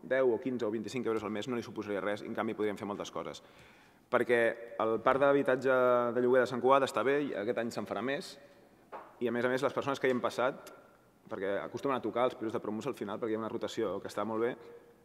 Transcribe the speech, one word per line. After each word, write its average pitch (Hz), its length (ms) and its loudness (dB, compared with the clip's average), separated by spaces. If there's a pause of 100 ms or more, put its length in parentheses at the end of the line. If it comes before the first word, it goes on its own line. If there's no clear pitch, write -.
deu 131 240 4
o 110 80 2
quinze 127 240 -4
o 107 80 0
vint-i-cinc 110 400 -4
euros 107 160 -2
al 107 80 -4
mes 104 160 -6
no 120 80 -2
li 107 80 -8
suposaria 104 320 -4
res, 104 240 -2
i - 80 -8
en 117 80 -2
canvi 107 160 -2
podríem 104 240 -2
fer 101 80 -6
moltes 95 240 -6
coses. 76 320 -10 (640)
Perquè 120 340 4 (380)
el 110 240 2
parc 135 160 4
d'habitatge 131 600 4 (360)
de 123 80 4
lloguer 123 240 6
de 113 80 -10
Sant 117 80 -2
Cugat 135 240 6
està 107 160 0
bé, 139 160 2
i 147 140 -2 (100)
aquest 117 160 -2
any 117 160 -4
se'n 107 140 -6
farà 98 100 -4
més, 139 380 -6 (840)
i 120 80 0
a 117 80 0
més 120 80 2
a 123 80 2
més 131 160 0
les - 80 -4
persones 131 240 -2
que 139 80 2
hi 127 80 2
hem 117 80 -2
passat, 120 480 -2 (560)
perquè 98 380 -4
acostumen 123 340 -4
a - 20 -6
tocar 117 300 0
els - 80 -12
pisos 110 160 -4
de 110 80 -6
promos 107 240 -6
al 120 80 -4
final, 107 240 -8
perquè 110 160 -2
hi 110 60 -4
ha - 20 -6
una 107 80 -6
rotació 104 480 -4
que - 80 -10
està - 160 -4
molt 110 240 0
bé, 127 80 -4 (500)